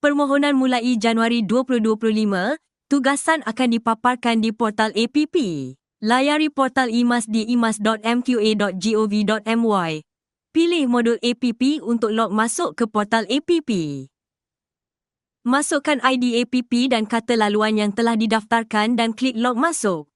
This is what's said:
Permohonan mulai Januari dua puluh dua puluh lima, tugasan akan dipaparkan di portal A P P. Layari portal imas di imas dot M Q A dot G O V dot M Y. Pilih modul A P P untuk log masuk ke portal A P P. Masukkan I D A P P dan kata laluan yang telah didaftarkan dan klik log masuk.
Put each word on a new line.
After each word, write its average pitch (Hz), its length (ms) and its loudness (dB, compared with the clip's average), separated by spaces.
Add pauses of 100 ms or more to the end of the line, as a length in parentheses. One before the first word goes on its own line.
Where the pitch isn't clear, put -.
Permohonan 285 560 2
mulai 247 400 0
Januari 226 480 0
dua 240 160 0
puluh 247 160 0
dua 220 160 0
puluh 220 320 0
lima, 196 320 -2 (320)
tugasan 285 560 0
akan 233 320 0
dipaparkan 226 640 0
di 226 80 0
portal 220 400 0
A 226 160 0
P 294 200 0
P. - 80 -6 (680)
Layari 285 480 2
portal 262 400 -2
imas 240 320 2
di 220 240 -2
imas 226 320 0
dot 214 240 -2
M 233 160 0
Q 247 160 0
A 220 240 2
dot 196 160 0
G 208 240 0
O 220 80 2
V 208 160 0
dot 214 240 0
M 226 160 0
Y. 170 400 0 (480)
Pilih 339 340 2
modul 240 380 2
A 240 100 0
P 240 220 -2
P 277 240 0
untuk 226 320 -2
log 220 180 0
masuk 220 460 -2
ke - 80 0
portal 220 420 -2
A 226 140 -2
P 330 240 0
P. - 80 -6 (1800)
Masukkan 285 560 0
I 262 160 2
D 247 180 0
A 247 60 0
P 247 160 -2
P 240 320 -2
dan 220 160 0
kata 233 320 -2
laluan 214 400 2
yang 208 160 -2
telah 233 240 0
didaftarkan 220 800 0
dan 226 160 -2
klik 247 240 -2
log 247 160 0
masuk. 214 600 -2